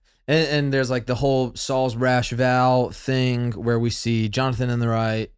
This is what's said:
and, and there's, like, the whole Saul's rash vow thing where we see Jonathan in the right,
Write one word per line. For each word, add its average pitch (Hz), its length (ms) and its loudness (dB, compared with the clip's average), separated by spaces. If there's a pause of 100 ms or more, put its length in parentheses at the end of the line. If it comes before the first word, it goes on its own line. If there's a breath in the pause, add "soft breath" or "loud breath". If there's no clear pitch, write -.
(280)
and, 156 200 2
and 143 260 0
there's, 131 160 0
like, 127 160 -2
the 123 100 -2
whole 131 400 0
Saul's 131 400 -2
rash 123 360 2
vow 127 600 2
thing 127 600 -2
where 117 260 -2
we 117 140 0
see 113 380 0
Jonathan 127 420 -2
in 120 80 -2
the 117 80 0
right, 110 500 -2